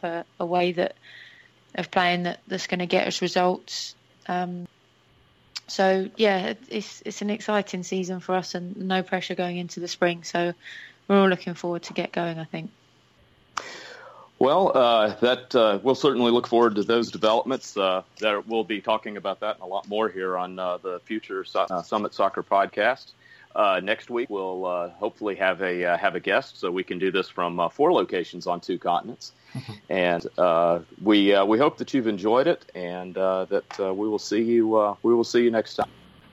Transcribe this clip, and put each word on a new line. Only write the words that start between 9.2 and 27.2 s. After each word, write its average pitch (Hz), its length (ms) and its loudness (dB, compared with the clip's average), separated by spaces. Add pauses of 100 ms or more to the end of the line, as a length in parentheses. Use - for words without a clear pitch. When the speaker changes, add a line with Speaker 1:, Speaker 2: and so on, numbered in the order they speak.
Speaker 1:
going 175 220 -4
into 175 220 -8
the 170 80 -8
spring. 170 360 -2
So 175 300 -2 (540)
we're 202 120 6
all 196 80 8
looking 180 260 0
forward 170 300 -6
to - 100 -14
get - 180 -6
going, 170 280 -4
I 160 60 -8
think. 165 260 -10 (1700)
Speaker 2:
Well, 151 360 4
uh, 117 460 4
that, 127 340 2
uh, 110 280 6
we'll 127 120 4
certainly 120 360 2
look 120 160 2
forward 117 280 4
to 104 80 0
those 117 280 0
developments. 113 640 0
Uh, 92 260 2 (160)
there, 104 220 0
we'll 110 220 -2
be 101 180 -6
talking 110 340 -2
about 95 260 -6
that 107 140 -4
and - 80 -20
a 90 40 -12
lot 95 200 -6
more 107 220 0
here 92 280 -4
on, 92 220 -8
uh, 90 180 -4
the 90 280 -8
future 101 400 -8
so-, 92 240 -2
uh, 90 120 -4
Summit 104 320 -4
Soccer 95 300 0
podcast. 104 680 0 (440)
Uh, 95 280 2
next 107 260 -4
week 120 200 -4
we'll, 92 360 -4
uh, 87 240 -2
hopefully 104 460 -6
have 92 260 0
a, 90 240 -2
uh, 87 120 2
have 90 180 0
a 90 40 -4
guest, 104 400 -2
so 92 120 -4
we 92 120 -2
can 90 160 -8
do 92 120 0
this 92 180 0